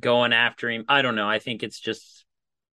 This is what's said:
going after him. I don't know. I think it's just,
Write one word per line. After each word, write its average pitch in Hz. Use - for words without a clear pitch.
going 120
after 120
him. 113
I 139
don't 123
know. 104
I 110
think 113
it's 110
just, -